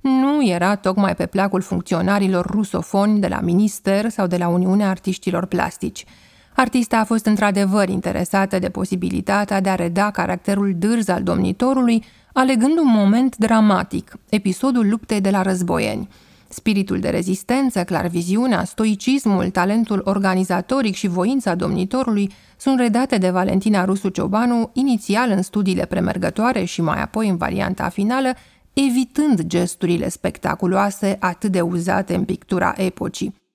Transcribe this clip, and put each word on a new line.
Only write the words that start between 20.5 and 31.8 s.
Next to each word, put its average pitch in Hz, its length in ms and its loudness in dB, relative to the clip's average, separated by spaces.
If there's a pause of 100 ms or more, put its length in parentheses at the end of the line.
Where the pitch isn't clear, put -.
și - 120 -4
voința 190 480 0
domnitorului 202 760 -2 (260)
sunt 269 220 0
redate 240 380 2
de 185 120 2
Valentina 185 560 2
Rusu 196 240 0
Ciobanu, 226 640 0
inițial 247 580 0
în 196 100 2
studiile 190 440 0
premergătoare 190 800 -2
și 170 180 -6
mai - 200 -2
apoi 220 280 -2
în 175 80 0
varianta 185 520 -4
finală, 254 440 -2 (400)
evitând 262 680 2
gesturile 175 680 -2
spectaculoase 196 1120 -2
atât 185 320 -2
de 180 100 0
uzate 180 540 -2